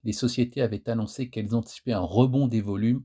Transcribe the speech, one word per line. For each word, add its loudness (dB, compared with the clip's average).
les -2
sociétés 0
avaient -2
annoncé -4
qu'elles -4
anticipaient -4
un 0
rebond 4
des 0
volumes 0